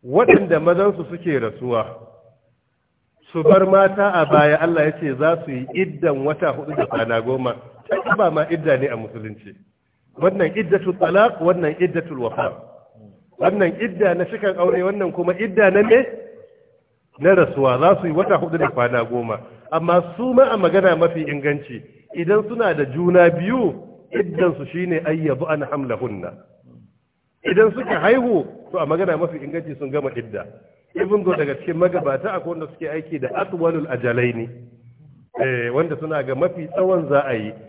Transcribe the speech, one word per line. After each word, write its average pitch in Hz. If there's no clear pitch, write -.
Waɗanda 175
mazansu 175
suke 170
rasuwa, 113
su 165
bar 190
mata 196
a 165
baya, 151
Allah 165
ya 156
ce 143
za 160
su 156
yi 127
iddan 147
wata 151
hudu 147
da 104
kwana 113
goma. 127
Ta -
ba 190
ma 156
idda 156
ne 135
a 120
Musulunci. 107
Wannan 190
iddatul 185
talaq, 208
wannan 170
iddatul 160
wafa. -
Wannan 180
idda 185
na 175
shikan 208
aure, 180
wannan 196
kuma 175
idda 196
na 202
me? 226
Na 175
rasuwa. 131
Za 180
su 180
yi 156
wata 185
hudu 165
da -
kwana 120
goma. 113
Amma 170
su 254
ma 254
a 220
magana 185
mafi 165
inganci, 143
idan 190
suna 220
da 147
juna 175
biyu, 180
iddansu 175
shine 170
ayyabu 156
an 151
hamlahunna. 113
Idan 214
suka 208
haihu, 214
to 156
a 151
magana 165
mafi 165
inganci 151
sun 139
gama 139
idda. 104
Ibn 202
Go 175
daga 143
cikin 165
magabata 175
akwai 170
wanda 160
suke 156
aiki 160
da 123
atwalul 165
ajalaini. 120
Eh, 123
wanda 156
suna 156
ga 131
mafi 165
tsawon 180
za 143
a 131
yi. 107